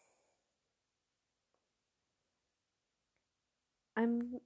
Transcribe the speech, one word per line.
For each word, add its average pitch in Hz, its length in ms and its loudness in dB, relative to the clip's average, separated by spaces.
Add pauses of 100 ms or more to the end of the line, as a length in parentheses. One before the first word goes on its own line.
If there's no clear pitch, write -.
(4000)
I'm, 240 500 0